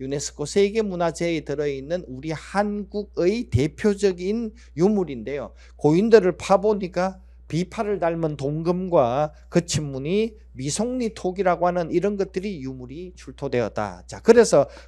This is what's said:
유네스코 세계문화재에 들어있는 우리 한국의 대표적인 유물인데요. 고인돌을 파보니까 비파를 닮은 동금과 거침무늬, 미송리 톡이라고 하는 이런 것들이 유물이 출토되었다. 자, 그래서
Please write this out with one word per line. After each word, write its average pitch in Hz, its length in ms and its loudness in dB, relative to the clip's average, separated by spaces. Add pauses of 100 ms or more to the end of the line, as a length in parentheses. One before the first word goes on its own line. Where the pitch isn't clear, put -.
유네스코 139 460 -8
세계문화재에 175 920 0
들어있는 147 680 -6
우리 135 220 -10
한국의 208 1200 -2
대표적인 196 1040 0 (240)
유물인데요. 143 760 0 (240)
고인돌을 185 640 6
파보니까 190 840 0 (260)
비파를 185 540 -4
닮은 165 380 -2
동금과 151 960 0 (160)
거침무늬, 170 880 -2 (140)
미송리 220 640 -4
톡이라고 180 520 0
하는 175 240 0
이런 196 260 0
것들이 185 460 -6
유물이 131 540 -12
출토되었다. 110 920 -4
자, 101 160 -16
그래서 220 440 6 (220)